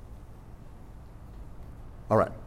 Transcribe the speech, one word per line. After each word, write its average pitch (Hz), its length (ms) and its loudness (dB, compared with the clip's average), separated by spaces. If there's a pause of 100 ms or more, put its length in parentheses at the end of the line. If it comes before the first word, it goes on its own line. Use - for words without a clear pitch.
(2000)
All 110 60 12
right. 95 140 10 (160)